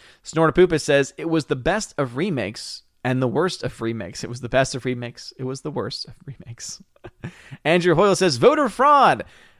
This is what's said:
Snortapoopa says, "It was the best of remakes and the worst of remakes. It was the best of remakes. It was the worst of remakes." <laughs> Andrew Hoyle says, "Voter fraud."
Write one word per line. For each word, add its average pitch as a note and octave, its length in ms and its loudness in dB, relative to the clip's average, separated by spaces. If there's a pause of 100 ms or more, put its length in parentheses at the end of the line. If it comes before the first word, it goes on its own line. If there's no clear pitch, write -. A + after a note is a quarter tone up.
(220)
Snortapoopa E3 580 2
says, C#3 360 2
"It D#3 120 -8
was D#3+ 180 0
the C#3+ 100 -2
best E3 420 -4
of B2 180 -4
remakes B2+ 640 -6 (200)
and C3 180 0
the B2+ 80 2
worst E3+ 340 -2
of - 180 -10
remakes. A2+ 420 -8
It - 60 -10
was A#2+ 120 -12
the B2 80 -10
best C3 260 0
of C3+ 100 -10
remakes. A#2+ 540 -8
It C3 60 -10
was C3 180 -8
the D3+ 80 -8
worst - 360 -8
of - 80 -20 (100)
remakes." - 580 -16 (400)
<laughs> - 420 -18
Andrew E3+ 300 4
Hoyle F#3+ 200 4
says, E3 220 2
"Voter C4 320 4
fraud." A#3+ 560 4 (360)